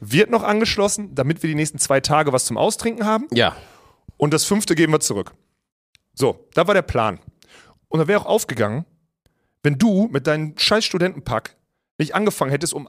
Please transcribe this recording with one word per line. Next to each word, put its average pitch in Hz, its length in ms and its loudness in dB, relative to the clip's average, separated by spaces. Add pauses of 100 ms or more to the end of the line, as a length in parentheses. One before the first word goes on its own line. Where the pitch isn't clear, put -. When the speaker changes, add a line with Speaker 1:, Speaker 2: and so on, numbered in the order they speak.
Speaker 1:
wird 135 300 2
noch 226 140 0
angeschlossen, 208 720 0
damit 143 280 -2
wir 165 60 -2
die 151 80 -2
nächsten 151 220 -2
zwei 135 220 2
Tage 147 320 2
was 127 140 0
zum 117 100 -4
Austrinken 220 480 -2
haben. 220 280 0
Speaker 2:
Ja. 117 220 2 (640)
Speaker 1:
Und 147 180 0
das 147 100 2
fünfte 208 300 0
geben 156 180 2
wir 156 80 2
zurück. - 320 -6 (800)
So, - 400 -2
da 165 140 2
war 202 80 2
der 180 80 4
Plan. 110 380 -2 (680)
Und 160 120 0
da 147 60 0
wäre 202 140 2
auch - 60 -12
aufgegangen, 131 580 -2 (800)
wenn 143 160 0
du 214 340 4
mit 139 140 -2
deinem 151 320 -2
scheiß - 260 2
Studentenpack 147 720 -4 (400)
nicht 151 180 -4
angefangen 180 360 0
hättest, 143 240 -4
um 147 140 -10